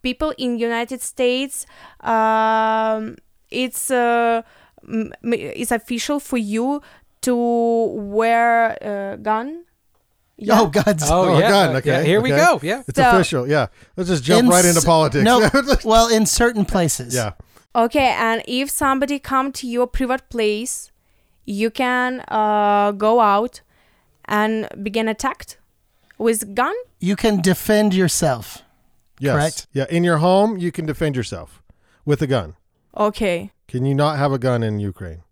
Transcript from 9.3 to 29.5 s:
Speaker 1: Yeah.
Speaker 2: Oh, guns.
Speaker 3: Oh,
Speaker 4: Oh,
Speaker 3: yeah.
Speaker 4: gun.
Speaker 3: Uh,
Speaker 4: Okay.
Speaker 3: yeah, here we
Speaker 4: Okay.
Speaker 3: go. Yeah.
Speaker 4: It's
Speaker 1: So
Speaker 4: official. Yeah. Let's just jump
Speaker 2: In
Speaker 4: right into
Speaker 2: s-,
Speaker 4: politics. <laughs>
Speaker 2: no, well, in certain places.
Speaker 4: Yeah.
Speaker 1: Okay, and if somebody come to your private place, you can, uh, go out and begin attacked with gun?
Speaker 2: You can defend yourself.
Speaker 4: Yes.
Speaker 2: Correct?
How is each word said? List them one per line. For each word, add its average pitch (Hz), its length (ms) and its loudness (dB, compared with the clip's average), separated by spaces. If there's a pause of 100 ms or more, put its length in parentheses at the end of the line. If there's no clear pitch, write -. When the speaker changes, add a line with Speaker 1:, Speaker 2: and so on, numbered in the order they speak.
Speaker 1:
Yeah. 214 240 4
Speaker 2:
Oh, 202 60 4
guns. 165 420 0
Speaker 3:
Oh, 180 260 4
Speaker 4:
Oh, 147 40 6
Speaker 3:
yeah. 196 100 4
Speaker 4:
gun. 190 260 4
Speaker 3:
Uh, - 40 0
Speaker 4:
Okay. 143 120 -2
Speaker 3:
yeah, 135 120 2
here 175 160 2
we 254 140 0
Speaker 4:
Okay. - 120 4
Speaker 3:
go. 302 160 4
Yeah. 214 260 -4
Speaker 4:
It's - 120 -4
Speaker 1:
So 254 100 6
Speaker 4:
official. 156 380 2
Yeah. 143 200 2 (280)
Let's 185 140 -4
just 151 160 0
jump 220 180 6
Speaker 2:
In 247 60 6
Speaker 4:
right 180 160 6
into 170 140 4
Speaker 2:
s-, - 60 0
Speaker 4:
politics. 156 380 4
<laughs> 226 80 6
Speaker 2:
no, 220 180 6 (360)
well, 226 240 6
in 220 160 4
certain 233 400 0
places. 131 500 -2
Speaker 4:
Yeah. 110 160 -2 (420)
Speaker 1:
Okay, 247 360 2 (100)
and 226 280 -2
if 262 220 -4
somebody 277 480 -2
come 269 360 -4
to - 120 -12
your 240 220 -2
private 262 420 -4
place, 220 640 -4 (540)
you 214 260 -2
can, 254 560 -2
uh, 208 640 0
go 214 300 2
out 208 400 0 (640)
and 214 420 -2 (160)
begin 220 240 -4
attacked - 500 -6 (600)
with 220 360 -2
gun? 277 220 -2 (240)
Speaker 2:
You 185 160 0
can 208 240 2
defend 202 540 2
yourself. 156 680 -2 (560)
Speaker 4:
Yes. 135 160 0
Speaker 2:
Correct? 151 360 -2